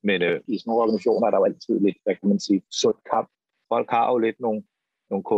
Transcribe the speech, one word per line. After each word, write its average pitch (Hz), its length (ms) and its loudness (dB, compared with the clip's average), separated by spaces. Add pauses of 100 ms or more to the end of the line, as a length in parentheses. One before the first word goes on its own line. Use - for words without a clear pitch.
Men, 95 200 0
øh, 87 260 0
i 104 100 -4
sådan - 120 -10
nogle 117 120 2
organisationer 110 440 2
er 107 40 2
der 98 80 2
jo 98 60 4
altid 101 360 -2
lidt, 98 240 2
hvad 95 120 0
kan - 120 -2
man 101 120 2
sige, 98 300 0
sund - 280 -2 (140)
kamp. 110 160 -2 (440)
Folk 117 180 -2
har 120 220 0
jo 123 60 2
lidt 113 220 -2
nogle, 110 220 -4 (480)
nogle 98 180 -4
K - 100 0